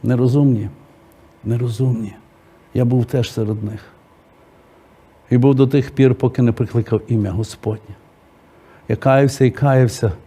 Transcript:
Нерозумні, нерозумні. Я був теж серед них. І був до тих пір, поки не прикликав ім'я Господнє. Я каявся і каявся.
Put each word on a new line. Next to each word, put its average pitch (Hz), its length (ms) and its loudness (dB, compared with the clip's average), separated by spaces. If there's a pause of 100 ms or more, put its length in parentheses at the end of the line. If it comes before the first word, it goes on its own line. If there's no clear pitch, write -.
Нерозумні, 123 640 0 (720)
нерозумні. 117 680 -4 (600)
Я 127 120 0
був 120 200 0
теж 120 260 -4
серед 107 320 -4
них. 104 160 -10 (1500)
І 123 80 2
був 131 180 4
до 131 120 4
тих 135 240 -2
пір, 131 240 4
поки - 260 -2
не 117 100 2
прикликав 110 560 -2
ім'я 104 240 -2
Господнє. 107 640 -8 (920)
Я 110 60 0
каявся 135 500 2
і 123 60 4
каявся. 127 600 0 (160)